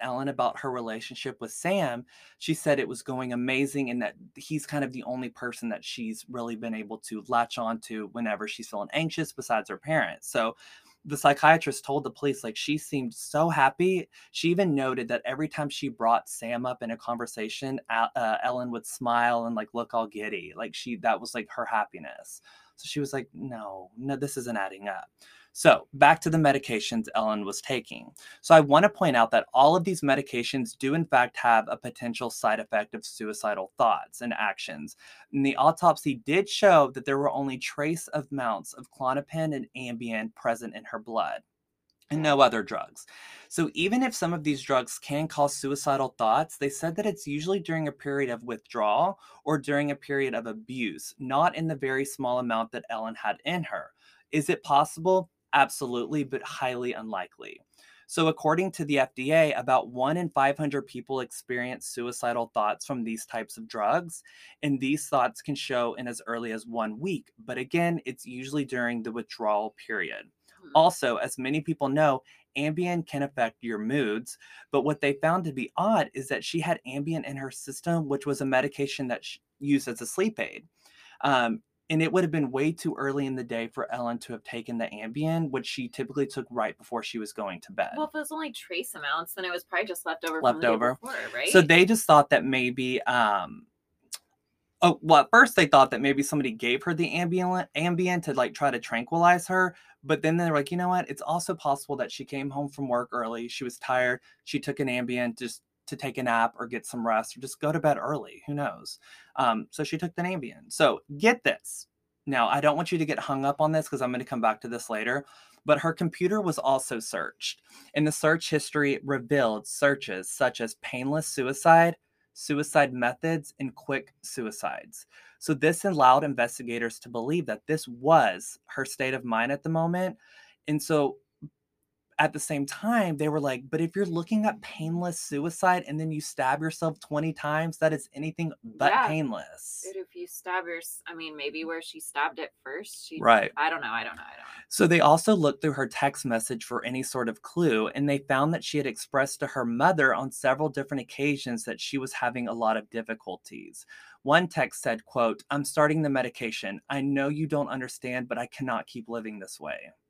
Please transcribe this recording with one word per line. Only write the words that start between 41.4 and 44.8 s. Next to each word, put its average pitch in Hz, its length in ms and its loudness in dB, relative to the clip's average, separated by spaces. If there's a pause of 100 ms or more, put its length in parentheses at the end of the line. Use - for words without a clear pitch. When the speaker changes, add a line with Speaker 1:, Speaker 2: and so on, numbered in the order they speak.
Speaker 1:
and 151 100 -2
no 147 180 4
Speaker 2:
Yeah. 135 80 10
Speaker 1:
other 113 180 2
drugs. - 420 -10 (420)
So 165 260 0
even 202 280 2
if 240 100 0
some 175 220 -2
of 160 80 -4
these 147 180 0
drugs 131 380 0